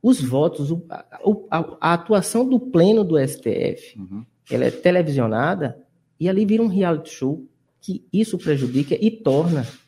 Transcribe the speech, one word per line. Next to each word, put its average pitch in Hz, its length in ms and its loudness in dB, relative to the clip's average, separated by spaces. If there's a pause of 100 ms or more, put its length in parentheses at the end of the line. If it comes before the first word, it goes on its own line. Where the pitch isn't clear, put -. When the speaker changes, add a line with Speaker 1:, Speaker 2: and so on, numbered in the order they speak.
Speaker 1:
os 247 180 4
votos, 143 480 0
o, 170 200 -4
a, - 160 -14 (440)
a, 160 320 -4
a 165 120 2
atuação 214 540 0
do 262 120 2
pleno 208 440 4
do 165 140 2
S 143 220 -2
T - 100 -4
F, - 500 -4
Speaker 2:
Uhum. 95 240 -14 (260)
Speaker 1:
ela 127 160 0
é 120 60 2
televisionada 143 1080 0 (400)
e 165 80 -2
ali 196 180 2
vira 220 160 2
um 226 60 0
reality 175 420 0
show - 380 -6 (320)
que - 320 -10
isso 202 260 0
prejudica 139 640 0
e 220 100 4
torna 147 560 0 (220)